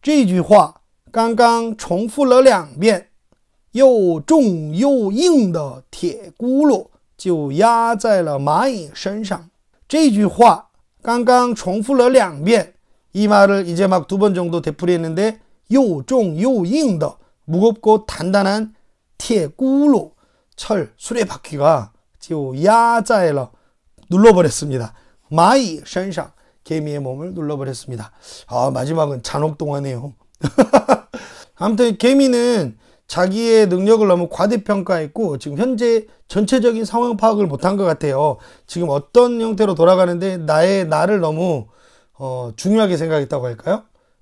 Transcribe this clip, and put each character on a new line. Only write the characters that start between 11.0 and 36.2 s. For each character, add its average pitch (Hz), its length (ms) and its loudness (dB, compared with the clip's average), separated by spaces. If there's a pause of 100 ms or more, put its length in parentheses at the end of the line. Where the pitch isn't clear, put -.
刚 240 240 -2
刚 247 300 2
重 202 260 -6
复 247 140 -2
了 247 160 4
两 185 320 2
遍， 196 320 0 (380)
이 208 160 0
말 202 180 6
을 196 160 0
이 170 140 -6
제 196 100 0
막 185 200 0
두 190 120 -6
번 202 160 2
정 175 160 -4
도 170 100 -4
되 156 120 -6
풀 175 160 -6
이 175 100 2
했 - 20 -4
는 165 140 -6
데, 214 240 -2 (300)
又 208 340 2
重 208 320 -2
又 208 300 0
硬 226 340 -2
的, 156 200 -6 (280)
무 170 140 -2
겁 214 180 2
고 214 260 0
단 175 280 -8
단 196 100 2
한 214 280 -2 (460)
铁 196 300 -2
轱 269 420 0
辘, 247 220 0 (460)
철, 180 420 -6
수 - 160 -10
레 233 100 0
바 - 160 -12
퀴 - 160 -14
가 143 340 0 (280)
就 139 380 -8
压 233 440 2
在 196 300 0
了, 143 220 -6 (580)
눌 175 80 0
러 220 140 8
버 180 100 4
렸 151 80 2
습 - 160 -8
니 131 140 -6
다. 110 100 -10 (400)
蚂 175 260 4
蚁 175 280 -2
身 190 280 -8
上. 160 200 -10 (320)
개미의 151 360 -6
몸을 139 340 -10
눌러버렸습니다. 135 800 -10 (340)
아, 123 240 -2
마지막은 143 520 -4
잔혹동화네요. 143 920 -6 (260)
<laughs> - 1160 -2
아무튼 220 420 -2
개미는 240 800 2 (280)
자기의 214 600 2
능력을 202 420 2
너무 175 220 0
과대평가했고 175 1080 -4
지금 143 200 -10
현재 233 480 -2 (220)